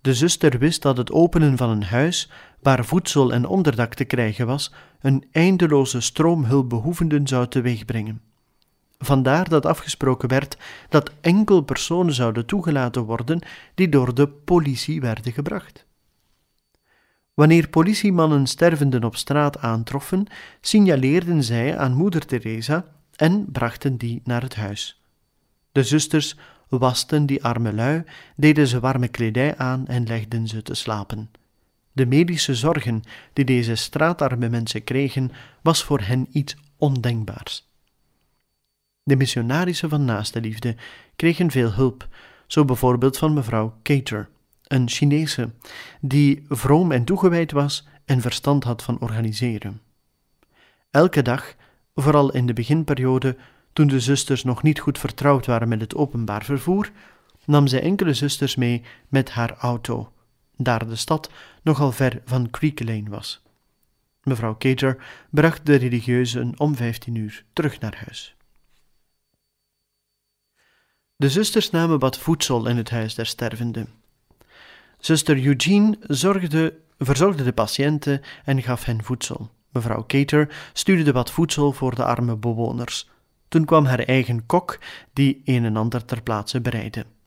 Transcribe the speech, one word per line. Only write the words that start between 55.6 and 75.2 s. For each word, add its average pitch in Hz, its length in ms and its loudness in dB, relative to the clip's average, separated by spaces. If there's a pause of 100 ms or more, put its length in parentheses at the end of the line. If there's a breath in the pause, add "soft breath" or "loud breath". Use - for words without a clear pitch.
met 110 140 -2
het 113 140 -8
openbaar 113 480 -4
vervoer, 175 480 -2 (540 soft breath)
nam 147 220 6
zij 127 140 0
enkele 185 320 0
zusters 139 420 -4
mee 120 280 0 (240 loud breath)
met 135 220 0
haar 117 280 -4
auto, 120 560 -4 (440)
daar 117 300 -2
de 113 80 -10
stad - 340 -4 (340 loud breath)
nogal 143 280 2
ver 120 340 -2
van 123 240 -2
Creek 147 300 -4
Lane 110 300 -6
was. - 340 -14 (800)
Mevrouw 110 340 -2
Cater 131 460 -2 (260 loud breath)
bracht 160 360 0
de 147 100 6
religieuzen 123 800 0
om 151 180 0
vijftien 117 400 -6
uur 107 380 -10
terug - 260 -2
naar 107 260 -10
huis. - 300 -20 (2750)
De 139 140 0
zusters 208 400 0
namen 165 300 2
wat 131 180 0
voedsel 127 500 -2
in 120 100 0
het 113 120 -4
huis 113 260 -4
der 113 100 -6
stervenden. 117 640 -6 (1080 soft breath)
Zuster 147 480 2